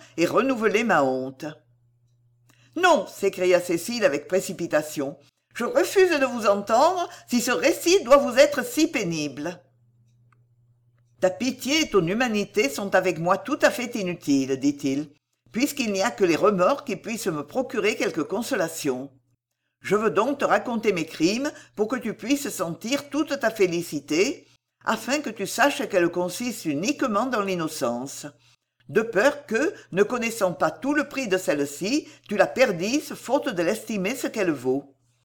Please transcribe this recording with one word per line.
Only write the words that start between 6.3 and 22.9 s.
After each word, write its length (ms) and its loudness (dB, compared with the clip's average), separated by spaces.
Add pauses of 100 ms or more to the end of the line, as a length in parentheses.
entendre 600 2 (180)
si 140 2
ce 100 0
récit 520 2
doit 140 8
vous 200 2
être 280 4
si 220 0
pénible. 760 -4 (1600)
Ta 80 4
pitié 520 -2
et 80 -2
ton 160 2
humanité 640 0
sont 240 -6
avec 260 2
moi 180 2
tout 240 -4
à 100 6
fait 240 -6
inutiles, 640 0
dit-il, 500 -2 (440)
puisqu'il 400 -2
n'y 80 0
a 100 0
que 140 0
les 100 4
remords 480 2
qui 140 -6
puissent 300 -6
me 200 -4
procurer 480 -2
quelque 240 -2
consolation. 920 -4 (680)
Je 160 -2
veux 140 2
donc 300 0
te 60 -2
raconter 460 0
mes 140 -2
crimes 460 0 (240)
pour 120 0
que 80 -2
tu 180 -6
puisses 360 -2
sentir 600 -4